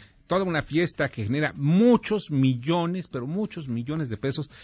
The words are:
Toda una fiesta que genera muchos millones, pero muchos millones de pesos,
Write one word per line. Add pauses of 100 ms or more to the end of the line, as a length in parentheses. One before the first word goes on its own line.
(260)
Toda
una
fiesta
que
genera
muchos
millones,
pero
muchos
millones
de
pesos, (160)